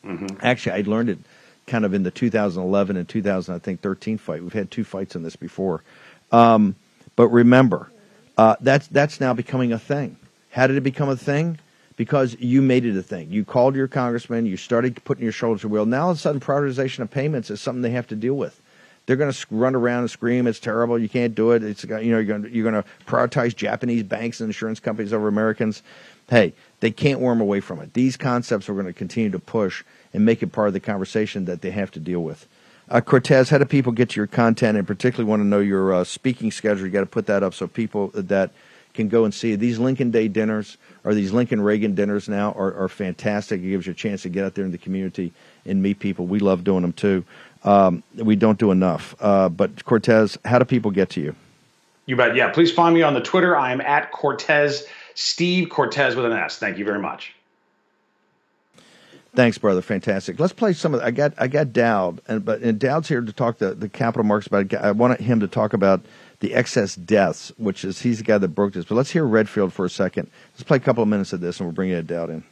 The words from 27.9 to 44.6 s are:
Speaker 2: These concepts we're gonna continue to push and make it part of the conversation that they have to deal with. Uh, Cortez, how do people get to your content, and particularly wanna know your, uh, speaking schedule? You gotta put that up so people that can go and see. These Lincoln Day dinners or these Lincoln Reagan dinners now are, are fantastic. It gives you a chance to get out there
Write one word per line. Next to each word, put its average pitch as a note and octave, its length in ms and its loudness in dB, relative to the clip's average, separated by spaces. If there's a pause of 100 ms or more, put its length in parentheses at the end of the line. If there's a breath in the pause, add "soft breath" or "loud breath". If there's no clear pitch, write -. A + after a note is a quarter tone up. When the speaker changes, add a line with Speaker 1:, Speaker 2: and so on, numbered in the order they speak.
Speaker 2:
These B2+ 240 0
concepts B2 520 -2
we're G2+ 80 -4
gonna F#2+ 160 -6
continue G#2 380 -4
to F#2 80 -4
push G2+ 460 -4 (300 soft breath)
and G#2 100 2
make A2+ 180 4
it F#2+ 100 -6
part G#2+ 160 0
of F#2+ 60 -2
the F#2+ 60 -2
conversation G2+ 680 -4
that F2 140 -6
they F#2 100 -6
have G2 220 -6
to E2 80 -14
deal F2 200 -4
with. D#2 260 -10 (420 soft breath)
Uh, A#2+ 120 2
Cortez, C3 500 4
how D3+ 80 4
do C#3+ 60 4
people C3 280 0
get A#2 180 0
to - 60 -6
your G#2 100 -2
content, A2+ 520 2
and F#2+ 80 -2
particularly A2+ 420 -2
wanna G#2+ 160 2
know G2+ 160 2
your, F#2+ 320 0
uh, F2+ 120 2
speaking A#2 460 -4
schedule? G2 360 -4
You F#2 60 -6
gotta G2 140 0
put G#2 200 -6
that G2+ 160 0
up F#2 120 -2
so A2+ 120 -8
people G#2 480 -4
that F#2+ 360 -2 (420 soft breath)
can A2 160 -2
go A2+ 160 4
and G#2 80 0
see. A2+ 220 -2
These A2+ 240 -2
Lincoln B2+ 320 0
Day A2+ 180 2
dinners G#2+ 480 -4 (280 soft breath)
or G#2+ 100 0
these G2 180 0
Lincoln A#2+ 280 0
Reagan G#2 340 2
dinners G2+ 340 -2
now G#2 240 -2
are, F#2+ 220 -4
are F#2+ 140 -4
fantastic. G2+ 720 -6
It F#2 100 -6
gives F#2 160 -4
you F#2 60 -8
a - 20 -8
chance G2+ 280 -8
to F#2 60 -10
get F#2+ 160 -4
out F#2+ 120 -6
there G2 80 -4